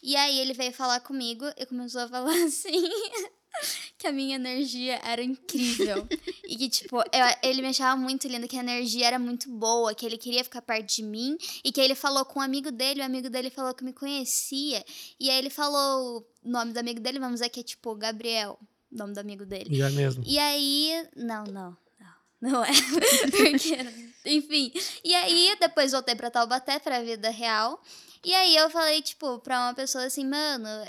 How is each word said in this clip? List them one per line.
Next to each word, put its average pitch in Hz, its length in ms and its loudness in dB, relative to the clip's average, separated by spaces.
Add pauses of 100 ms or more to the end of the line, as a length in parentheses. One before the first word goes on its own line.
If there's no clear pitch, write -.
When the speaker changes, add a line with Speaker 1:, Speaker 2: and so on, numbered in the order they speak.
Speaker 1:
E 277 140 0
aí 277 240 4
ele 262 120 0
veio 247 200 -4
falar 247 280 0
comigo 247 440 -6 (120)
e - 100 -8
começou 247 340 -8
a 240 80 -4
falar 254 260 -2
<laughs> 349 100 4
assim, 339 440 0 (1080)
que - 120 -6
a 294 40 0
minha 269 220 -2
energia 254 720 -2
era 233 180 -2
incrível. 254 880 0 (360)
E 349 120 -8
que, 247 120 -2
tipo, - 300 -2
eu, 233 60 4 (440)
ele 262 140 0
me 262 60 0
achava 262 280 4
muito 262 300 -2
linda, 247 220 -6
que 262 80 -8
a 247 40 -4
energia 240 460 0
era 247 120 4
muito 240 300 -4
boa, 226 460 2
que 220 100 -10
ele 226 140 -6
queria 247 240 -2
ficar 247 200 -8
perto 220 340 -2
de 220 80 -4
mim. 233 340 -4 (260)
E 269 60 2
que 277 100 0
ele 262 140 6
falou 277 300 0
com 269 160 -6
um - 20 2
amigo 269 300 -2
dele, 262 280 -2
o 269 40 -2
amigo 254 260 -4
dele 254 180 -4
falou 254 260 -6
que 254 100 -12
me 254 80 -8
conhecia. 277 920 -4 (360)
E 262 100 2
aí 262 80 4
ele 269 120 -2
falou 269 760 0 (160)
o - 80 -10
nome 233 220 -2
do 226 80 -4
amigo 233 180 -4
dele, 254 220 -6
vamos 247 160 -4
dizer 240 120 -2
que 240 120 -10
é, - 20 -10
tipo, 233 320 -10
Gabriel, 220 640 -4 (340)
o 247 40 -12
nome 208 180 -8
do 202 60 -10
amigo 202 260 -10
dele. 190 300 -8
Speaker 2:
E 135 60 4
é 139 80 4
mesmo. 135 360 0
Speaker 1:
E - 100 2
aí, 294 800 2
não, 226 300 -6
não, 190 320 -12 (640)
não, 240 100 0
não 247 140 2
é. - 60 0
<laughs> 381 600 4
Porque, 320 460 4 (520)
enfim. 294 440 2 (320)
E 349 100 4
aí, 359 460 6
depois 311 320 4
voltei 247 240 0
pra 240 140 -6
Taubaté, 254 500 0
pra 262 200 0
vida 226 300 -4
real. 226 500 -2 (440)
E 349 100 2
aí 370 220 8
eu 311 120 8
falei, 311 320 2
tipo, 262 380 -6
pra 254 220 -2
uma 247 140 0
pessoa 262 300 -4
assim, 269 220 -4
"Mano, 277 400 -2 (220)